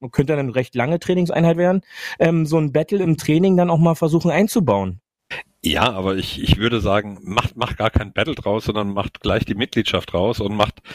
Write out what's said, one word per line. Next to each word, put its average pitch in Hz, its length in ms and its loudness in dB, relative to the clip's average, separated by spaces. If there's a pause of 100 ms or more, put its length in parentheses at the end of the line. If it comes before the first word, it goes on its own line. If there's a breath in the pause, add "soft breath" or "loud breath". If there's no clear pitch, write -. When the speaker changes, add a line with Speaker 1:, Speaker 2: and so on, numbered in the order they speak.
(120)
Speaker 1:
könnte 143 240 0
dann 139 120 -2
eine 117 80 -4
recht 127 200 -2
lange 139 240 0
Trainingseinheit 165 560 2
werden, 180 280 2 (360 loud breath)
ähm, 165 260 2
so 156 120 0
ein 151 160 0
Battle 190 280 0
im 165 140 2
Training 180 400 2
dann 175 140 4
auch 165 80 2
mal 165 180 4
versuchen 165 360 2
einzubauen. 117 680 0 (640 loud breath)
Speaker 2:
Ja, 80 280 2
aber 95 240 -2
ich, - 260 -6
ich - 160 4
würde 113 220 0
sagen, 101 440 -2
macht, 110 340 -2
macht 113 200 -4
gar 107 120 0
kein 104 240 -2
Battle 123 220 -2
draus, 107 300 -2
sondern 104 280 -2
macht 101 280 -6
gleich 104 220 0
die 156 120 -6
Mitgliedschaft - 580 -2
raus 98 260 0
und 104 160 -4
macht 107 260 -2 (140)